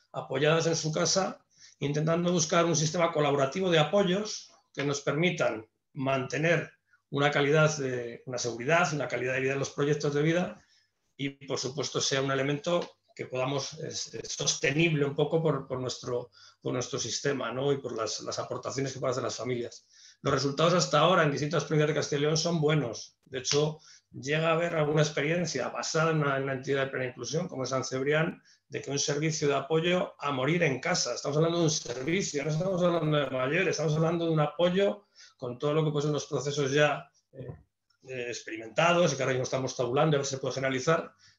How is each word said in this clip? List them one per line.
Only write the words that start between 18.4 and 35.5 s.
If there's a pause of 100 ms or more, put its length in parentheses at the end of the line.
aportaciones
que
puedan
hacer
las
familias. (360)
Los
resultados
hasta
ahora
en
distintas
provincias
de
Castilla
y
León
son
buenos.
De
hecho, (320)
llega
a
haber
alguna
experiencia
basada
en
una,
en
una
entidad
de
plena
inclusión,
como
es
San
Cebrián, (260)
de
que
un
servicio
de
apoyo
a
morir
en
casa.
Estamos
hablando
de
un
servicio,
no
estamos
hablando
de
mayores,
estamos
hablando
de
un
apoyo (300)
con